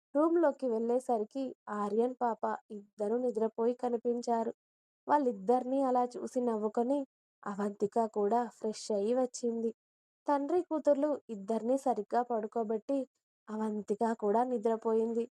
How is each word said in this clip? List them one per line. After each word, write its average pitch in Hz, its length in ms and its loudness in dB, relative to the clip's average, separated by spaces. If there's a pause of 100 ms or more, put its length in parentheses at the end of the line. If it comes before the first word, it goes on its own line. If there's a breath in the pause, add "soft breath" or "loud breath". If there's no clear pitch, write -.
(180)
రూమ్‌లోకి 311 500 2
వెళ్ళేసరికి 233 760 0 (300)
ఆర్యన్ 214 420 0
పాప 233 280 -2 (280)
ఇద్దరూ 208 460 -4
నిద్రపోయి 233 580 0
కనిపించారు. 240 760 0 (560)
వాళ్ళిద్దరినీ 254 760 2
అలా 247 220 4
చూసి 247 360 -6
నవ్వుకొని 240 580 0 (440)
అవంతిక 202 680 -2
కూడా 214 280 2 (120)
ఫ్రెష్ - 400 -8
అయ్యి 214 220 0
వచ్చింది. 233 580 -2 (560)
తండ్రి 285 340 2
కూతుర్లు 294 480 2 (200)
ఇద్దరినీ 220 480 -2
సరిగ్గా 240 440 -2
పడుకోబెట్టి 226 760 -2 (500)
అవంతిక 214 560 -4 (100)
కూడా 214 300 2
నిద్రపోయింది. 226 840 0 (100)